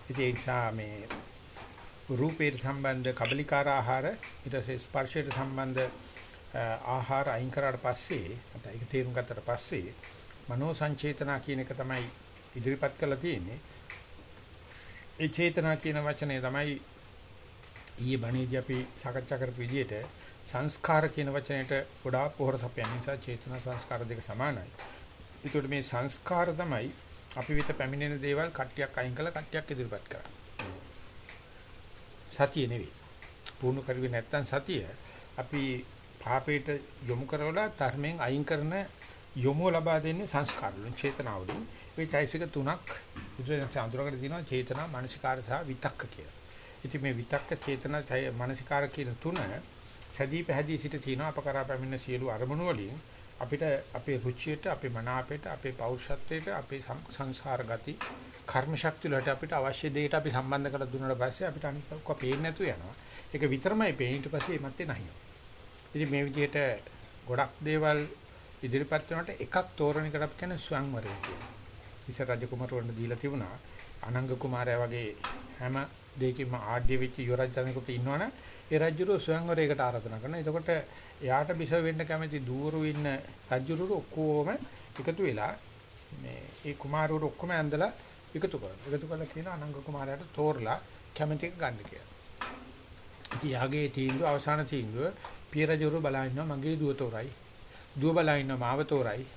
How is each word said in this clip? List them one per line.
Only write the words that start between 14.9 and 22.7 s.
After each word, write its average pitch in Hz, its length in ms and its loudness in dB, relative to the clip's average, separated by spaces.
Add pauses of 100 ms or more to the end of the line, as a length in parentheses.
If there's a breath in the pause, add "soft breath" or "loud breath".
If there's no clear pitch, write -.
ඒ 156 140 2
චේතනා 165 480 6
කියන 151 220 0
වචනය 147 400 0
තමයි 139 420 0 (1120)
ඊයේ 127 220 2
බණේදී 123 400 0
අපි 127 200 0 (180)
සාකච්ඡා 127 420 -2
කරපු 123 220 -2
විදිහට 120 340 0 (500 loud breath)
සංස්කාර 151 640 4
කියන 143 220 0
වචනයට 139 440 0 (240)
ගොඩාක් 131 360 2
පොහොර 131 240 2
සපයන 117 320 -2